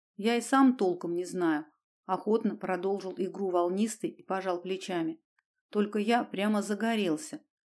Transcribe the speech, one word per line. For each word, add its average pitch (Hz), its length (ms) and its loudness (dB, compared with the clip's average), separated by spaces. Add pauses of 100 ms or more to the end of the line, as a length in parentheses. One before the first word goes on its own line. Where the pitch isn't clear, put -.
(160)
Я 226 220 0
и 233 40 0
сам 262 360 6
толком 180 360 0
не 175 120 -2
знаю, 160 400 0 (400)
охотно 208 500 0
продолжил 185 640 -4
игру 190 320 -4
волнистый 180 600 0
и - 120 -20
пожал 185 380 -2
плечами. 180 580 -4 (520)
Только 208 280 0
я 233 240 2
прямо 208 380 0
загорелся. 208 800 -2 (280)